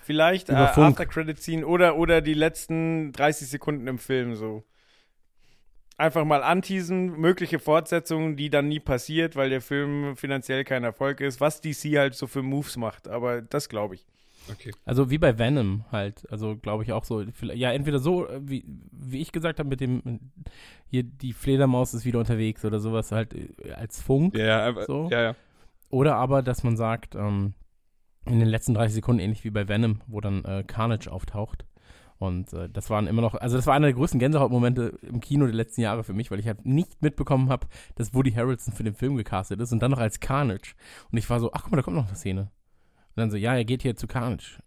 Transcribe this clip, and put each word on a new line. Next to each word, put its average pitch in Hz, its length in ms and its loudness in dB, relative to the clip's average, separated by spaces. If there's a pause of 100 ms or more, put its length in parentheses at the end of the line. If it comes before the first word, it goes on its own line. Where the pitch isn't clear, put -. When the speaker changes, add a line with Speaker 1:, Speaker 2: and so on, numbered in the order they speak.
Speaker 1:
vielleicht, 160 460 4
Speaker 2:
Über 139 220 8
Speaker 1:
äh, - 20 0
Speaker 2:
Funk. 151 180 12 (100)
Speaker 1:
After-Credit-Scene 160 680 -4
oder, 170 300 6
oder 165 240 6
die 156 140 0
letzten 160 800 0
dreißig 147 360 0
Sekunden 139 400 -4
im 127 100 -4
Film 120 380 -2
so. 110 280 -8 (1300)
Einfach 156 280 2
mal 147 180 4
anteasen, 185 800 0
mögliche 170 380 -4
Fortsetzungen, 160 800 0
die 147 140 -6
dann 143 180 2
nie 151 120 -2
passiert, 156 560 -2
weil 135 140 0
der 131 100 0
Film 143 560 -4
finanziell 135 480 -4
kein 127 200 -2
Erfolg 135 360 -4
ist, 139 200 -4
was 151 200 0
D 156 120 -6
C 147 260 0
halt 139 160 2
so - 120 -8
für 135 160 -6
Moves 139 340 -4
macht, 113 320 -8
aber 120 340 -4
das 139 260 -6
glaub 104 240 -4
ich. - 140 -18 (440)
Speaker 3:
Okay. 104 220 -14 (140)
Speaker 2:
Also 127 240 2
wie 147 80 2
bei 139 200 4
Venom 110 540 2
halt, 101 400 -6
also 107 240 -6
glaub - 260 -6
ich 110 100 -4
auch 110 120 -4
so, 107 200 -4 (100)
vielleicht, - 240 -8
ja, 123 140 0
entweder 143 260 0
so, 175 280 2
äh, 135 160 -12
wie, 139 220 -8 (260)
wie 131 300 -10
ich 160 100 -6
gesagt 160 300 -4
hab, 147 60 -4
mit 135 140 -4
dem, 123 500 -4 (560)
hier 127 160 0
die 123 320 -8
Fledermaus 135 580 2
ist 117 140 -6
wieder 120 120 0
unterwegs 110 460 0
oder 107 160 -2
sowas 110 320 -2
halt, 110 220 -4
äh, - 380 -14
als - 280 -12
Funk, 147 380 2
Speaker 3:
Ja, 110 280 4
aber, 110 200 -2
Speaker 2:
so. 147 240 -4
Speaker 3:
ja, 120 100 2
ja. 117 160 0 (540)
Speaker 2:
Oder 135 260 4
aber, 131 260 2
dass 123 220 -2
man 117 140 2
sagt, 113 360 -2
ähm, 101 380 -2 (720)
in 120 140 2
den 113 100 6
letzten 110 240 0
dreißig 110 220 2
Sekunden, 113 260 2
ähnlich 104 240 -4
wie 113 60 -6
bei 104 180 -2
Venom, 107 380 0
wo 104 160 -8
dann, 98 240 -4
äh, 98 200 -4
Carnage 113 460 -4
auftaucht. - 540 -8 (520)
Und, 92 340 -4
äh, 87 160 -8
das - 220 -8
waren 107 160 2
immer 113 160 2
noch, 113 120 0
also 120 220 -2
das 123 100 2
war 135 80 4
einer 147 120 6
der 139 80 4
größten 131 260 0
Gänsehautmomente 123 840 2
im 120 180 -6
Kino 143 260 2
der 113 80 0
letzten 113 260 -4
Jahre 113 240 0
für 98 80 -8
mich, 107 180 -4
weil 98 80 -4
ich 107 80 -6
halt 110 200 -6
nicht 139 360 0
mitbekommen 135 480 2
hab, 127 160 -2 (280)
dass 110 200 -6
Woody 127 180 4
Harrelson 120 420 -2
für - 100 -8
den 107 100 -4
Film 135 220 -2
gecastet 98 440 -4
ist 117 120 -4
und 113 80 2
dann 117 100 2
noch 131 80 2
als 113 220 -2
Carnage. 131 540 -2 (360)
Und 117 80 0
ich 107 120 -2
war 120 100 2
so, 117 120 0
"Ach - 100 -8
guck - 100 -10
mal, - 40 2
da 131 60 4
kommt 175 140 -4
noch 135 100 0
eine 98 100 -8
Szene." 95 260 -4
Und - 760 -16
dann 113 140 0
so, 104 80 -4
"Ja, 113 160 0
er 123 100 0
geht 127 160 -2
hier 123 160 -2
zu - 100 -8
Carnage." - 600 -6